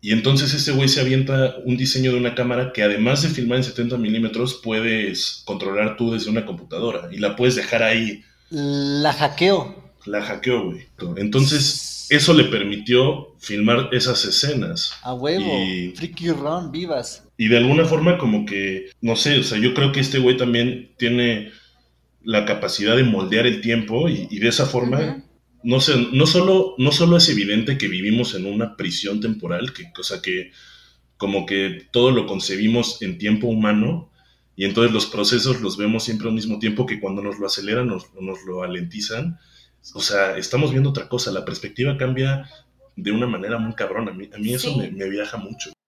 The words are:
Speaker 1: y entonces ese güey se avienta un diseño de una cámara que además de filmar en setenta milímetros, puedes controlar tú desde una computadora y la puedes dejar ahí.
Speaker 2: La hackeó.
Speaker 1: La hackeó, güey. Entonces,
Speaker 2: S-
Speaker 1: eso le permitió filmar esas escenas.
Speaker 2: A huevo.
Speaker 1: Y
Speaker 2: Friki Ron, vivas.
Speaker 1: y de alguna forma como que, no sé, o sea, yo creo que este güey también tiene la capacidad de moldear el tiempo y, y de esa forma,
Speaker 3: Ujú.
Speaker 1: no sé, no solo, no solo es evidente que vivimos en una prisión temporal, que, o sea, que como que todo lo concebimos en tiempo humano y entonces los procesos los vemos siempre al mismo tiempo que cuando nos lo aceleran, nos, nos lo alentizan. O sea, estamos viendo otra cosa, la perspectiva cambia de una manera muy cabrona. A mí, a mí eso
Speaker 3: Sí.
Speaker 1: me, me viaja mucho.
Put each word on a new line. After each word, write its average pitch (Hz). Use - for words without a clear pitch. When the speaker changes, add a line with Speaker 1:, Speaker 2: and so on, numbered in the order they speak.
Speaker 1:
y 104
entonces 131
ese 123
güey 135
se 135
avienta 131
un 123
diseño 131
de 123
una 120
cámara 123
que 107
además 110
de 165
filmar 127
en 131
setenta 123
milímetros, 113
puedes 110
controlar 101
tú 117
desde 107
una 110
computadora 95
y 95
la 104
puedes 123
dejar 113
ahí. 110
Speaker 2:
La 143
hackeó. 151
Speaker 1:
La 104
hackeó, 104
güey. -
Entonces, 135
Speaker 2:
S- 156
Speaker 1:
eso 147
le 139
permitió 117
filmar 107
esas 123
escenas. 98
Speaker 2:
A 127
huevo. 151
Speaker 1:
Y 90
Speaker 2:
Friki 170
Ron, 156
vivas. 156
Speaker 1:
y 113
de 117
alguna 139
forma 160
como 107
que, 98
no 117
sé, 143
o -
sea, 107
yo 123
creo 139
que 139
este 135
güey 127
también 123
tiene 117
la 107
capacidad 107
de 131
moldear 104
el 110
tiempo 117
y, 98
y 101
de 113
esa 131
forma, 123
Speaker 3:
Ujú. -
Speaker 1:
no 123
sé, 131
no 135
solo, 185
no 127
solo 170
es 156
evidente 110
que 110
vivimos 104
en 92
una 110
prisión 101
temporal, 107
que, 85
o 90
sea, 92
que 92
como 98
que 98
todo 123
lo 120
concebimos 104
en 92
tiempo 107
humano 107
y 95
entonces 110
los -
procesos 123
los 95
vemos 107
siempre 110
al 110
mismo 107
tiempo 110
que 107
cuando 98
nos 101
lo 101
aceleran, 107
nos, 95
nos 95
lo 92
alentizan. 104
O 95
sea, 98
estamos 127
viendo 135
otra -
cosa, 123
la 92
perspectiva 135
cambia 131
de 98
una 117
manera 107
muy 110
cabrona. 101
A -
mí, 95
a -
mí 107
eso 127
Speaker 3:
Sí. 131
Speaker 1:
me, 101
me 98
viaja 104
mucho. 98